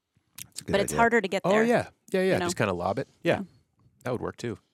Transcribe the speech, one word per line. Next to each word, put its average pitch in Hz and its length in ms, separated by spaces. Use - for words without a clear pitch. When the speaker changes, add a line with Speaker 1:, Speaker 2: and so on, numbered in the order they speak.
Speaker 1:
That's - 160
a - 20
good - 80
Speaker 2:
But 196 100
it's - 120
Speaker 1:
idea. 220 60
Speaker 2:
harder 233 220
to 190 60
get 185 180
Speaker 3:
Oh, 175 60
Speaker 2:
there, 220 120
Speaker 3:
yeah. 233 240
Yeah, 190 100
yeah. 185 140
Speaker 2:
you 107 40
Speaker 3:
Just 170 160
Speaker 2:
know? 117 100
Speaker 3:
kinda 98 80
lob 92 260
it. - 80
Yeah. 170 160
Speaker 2:
Yeah. 202 40
Speaker 3:
That 123 80
would 107 100
work, 90 160
too. 113 220